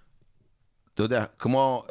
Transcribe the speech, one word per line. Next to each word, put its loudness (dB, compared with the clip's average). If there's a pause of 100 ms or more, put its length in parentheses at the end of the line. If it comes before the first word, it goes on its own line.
(920)
אתה -2
יודע, 0 (140)
כמו, 0